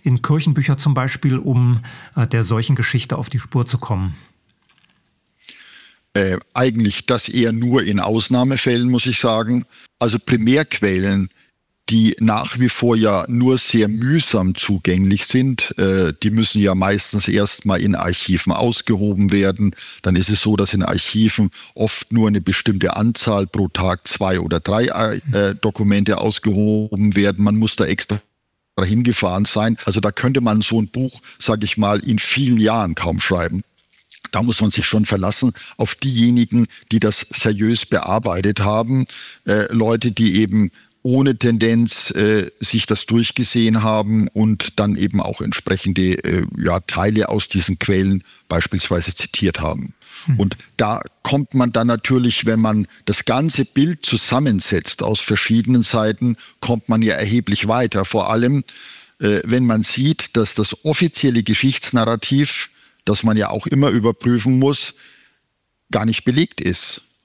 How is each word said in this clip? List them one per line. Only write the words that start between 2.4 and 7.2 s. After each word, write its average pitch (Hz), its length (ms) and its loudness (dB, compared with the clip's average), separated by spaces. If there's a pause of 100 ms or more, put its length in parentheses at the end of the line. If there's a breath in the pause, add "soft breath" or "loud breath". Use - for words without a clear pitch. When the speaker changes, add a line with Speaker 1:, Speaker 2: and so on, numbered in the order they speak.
Speaker 1:
Seuchengeschichte 117 720 -2
auf 123 120 -8
die 120 100 -2
Spur 123 260 -2
zu - 140 -4
kommen? 92 360 -4 (2000 loud breath)
Speaker 2:
Äh, 95 240 2 (160)
eigentlich 117 540 0
das 123 200 0